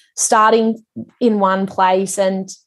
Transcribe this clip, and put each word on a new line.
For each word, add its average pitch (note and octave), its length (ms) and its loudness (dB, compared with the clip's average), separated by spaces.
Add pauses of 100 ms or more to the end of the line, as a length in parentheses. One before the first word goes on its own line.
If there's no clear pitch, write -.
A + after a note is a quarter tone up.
(180)
starting A3+ 680 2 (380)
in G#3+ 180 2
one F#3+ 280 0
place F#3+ 500 0
and F#3+ 320 -2 (180)